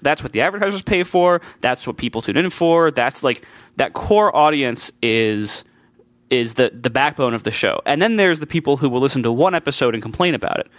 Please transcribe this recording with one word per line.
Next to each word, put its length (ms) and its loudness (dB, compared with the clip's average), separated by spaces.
that's 200 0
what 100 -12
the 100 -2
advertisers 400 -2
pay 200 -2
for. 380 2
That's 260 -2
what 100 -8
people 260 -6
tune 140 -4
in 140 0
for. 400 2
That's, 320 -2
like, 220 -2
that 180 -2
core 400 2
audience 560 2
is, 640 0
is 240 2
the, 180 2
the 180 -6
backbone 440 0
of 80 -6
the 80 -4
show. 360 -2
And 140 0
then 160 2
there's 240 2
the 60 -8
people 300 0
who 120 0
will 120 0
listen 240 0
to 80 0
one 220 2
episode 400 -2
and 80 -8
complain 320 -2
about 260 -4
it. 80 -10